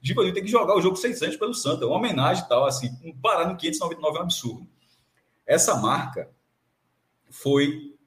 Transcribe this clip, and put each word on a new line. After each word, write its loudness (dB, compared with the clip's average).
Givanildo 0
tem -2
que -6
jogar 4
o 4
jogo 2
seiscentos -4
pelo -4
Santa. -2
Uma 2
homenagem 0
e -14
tal, 4
assim. -2
Parar 2
no -4
quinhentos -4
e -4
noventa -6
e -12
nove 0
é -4
um -4
absurdo. -6
Essa 4
marca -2
foi 0